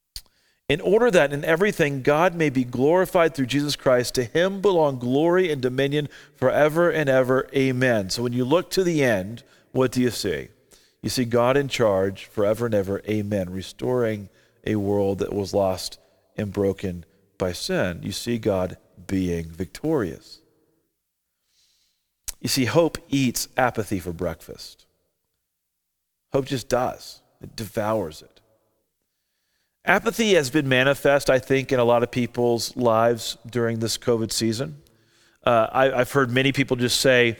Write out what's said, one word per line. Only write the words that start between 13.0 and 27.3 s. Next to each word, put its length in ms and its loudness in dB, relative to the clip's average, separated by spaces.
Amen. 400 -2
Restoring 800 -4
a 100 0
world 440 0
that 120 -4
was 220 -4
lost 440 -2
and 160 -6
broken 540 -2
by 140 -2
sin. 500 -4
You 100 -6
see 240 -6
God 400 -2
being 400 -2
victorious. 920 -6
You 60 -4
see, 160 0
hope 320 2
eats 380 -2
apathy 420 -2
for 120 -8
breakfast. 760 -10
Hope 140 0
just 240 -6
does. 500 -4